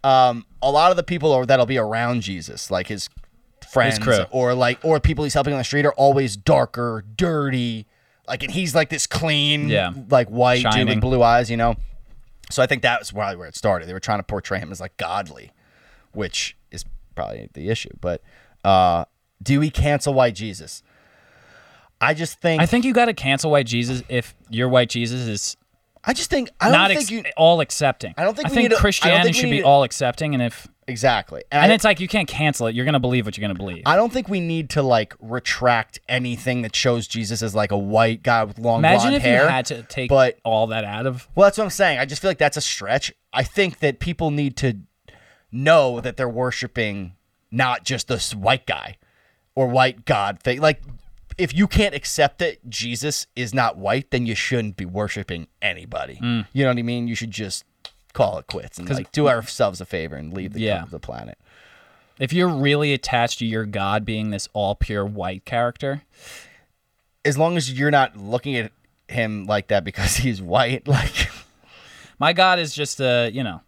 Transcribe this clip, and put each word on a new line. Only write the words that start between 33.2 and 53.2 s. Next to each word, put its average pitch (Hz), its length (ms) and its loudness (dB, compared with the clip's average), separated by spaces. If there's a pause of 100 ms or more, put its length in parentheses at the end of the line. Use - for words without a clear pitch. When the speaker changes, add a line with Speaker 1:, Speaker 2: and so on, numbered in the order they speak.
Speaker 2:
what 101 140 -8
you're 104 100 -4
gonna 90 100 -4
believe. 90 280 -8
Speaker 1:
I 156 100 4
don't 226 160 2
think 240 160 -4
we 190 120 -2
need 165 300 -4
to, 147 120 0
like, 117 360 2
retract 120 800 -2 (120)
anything 123 500 -2
that 110 160 -6
shows 120 300 0
Jesus 113 340 -6
as, 107 140 -4
like, 104 180 0
a 101 60 0
white 110 440 2
guy 117 220 2
with 104 140 -10
long 113 220 0
Speaker 2:
Imagine 160 200 6
Speaker 1:
blonde 120 160 2
Speaker 2:
if - 60 0
Speaker 1:
hair, 123 220 4
Speaker 2:
you 160 40 4
had 131 180 0
to 117 180 -10
take 127 260 -6
Speaker 1:
but 131 340 4
Speaker 2:
all 113 220 2
that 110 180 -4
out 104 220 -6
of 123 280 -6
Speaker 1:
Well, 196 120 8
that's 196 100 4
what 214 80 0
I'm 190 60 -4
saying. 165 300 0
I 135 40 0
just 139 160 -8
feel 190 80 0
like 185 80 0
that's 147 220 2
a - 20 -4
stretch. - 540 -4 (180)
I 131 120 0
think 190 340 -2
that 143 200 0
people 165 320 -2
need 143 280 -2
to 123 180 -2 (760)
know 131 520 4
that 123 160 -6
they're 127 100 -2
worshiping 110 880 -4 (360)
not 123 340 -2
just - 240 -4
this 113 260 -4
white 113 320 0
guy - 320 -8 (560)
or 131 140 2
white 127 360 2
God 101 380 -2
thing. 127 180 -2
Like, 156 220 2 (560)
if 165 160 -2
you 190 120 4
can't 202 280 2
accept 143 460 -2
that 160 280 -4
Jesus 120 640 -6